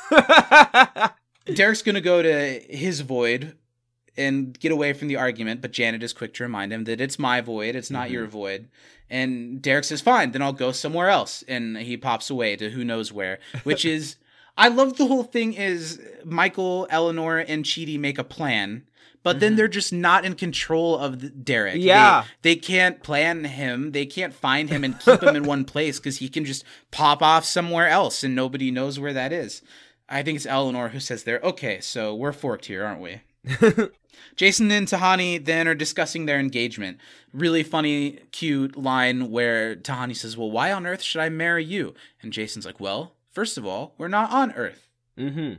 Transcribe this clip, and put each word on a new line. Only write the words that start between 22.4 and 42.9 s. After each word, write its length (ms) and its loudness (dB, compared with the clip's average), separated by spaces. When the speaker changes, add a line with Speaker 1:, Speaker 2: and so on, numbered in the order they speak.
Speaker 2:
they 140 6
can't 480 0
plan 400 0
him. 480 -6
They 160 -4
can't 260 -8
find 380 0
him 120 -2
and 160 -4
keep 220 6
him 140 4
in 80 -2
Speaker 1:
<laughs> 100 0
Speaker 2:
one 120 -2
place 340 -4
'cause 180 -6
he 120 -8
can 160 -4
just 180 -8
pop 320 2
off 240 6
somewhere 440 0
else 340 2
and 100 -2
nobody 380 -2
knows 260 -4
where 160 -6
that 180 -4
is. 300 -8
I 140 -4
think 140 -2
it's 100 -10
Eleanor 420 -2
who 100 -10
says 260 -8
there, 180 -2
"Okay, 360 -4
so 360 -6
we're 180 -4
forked 320 -6
here, 180 -8
aren't 180 -8
we?" 200 -14
Speaker 1:
<laughs> 460 2
Speaker 2:
Jason 360 4
and 160 0
Tahani 560 0
then 240 2
are 80 2
discussing 500 -4
their 140 0
engagement. 580 -4
Really 300 2
funny, 560 -2
cute 460 -2
line 540 0
where 440 -2
Tahani 400 -8
says, 220 -12
"Well, 140 -6
why 200 0
on 140 -6
earth 160 -8
should 200 -6
I 80 -2
marry 360 -2
you?" 280 -6
And 120 -12
Jason's 320 -10
like, 140 -16
"Well, 360 -6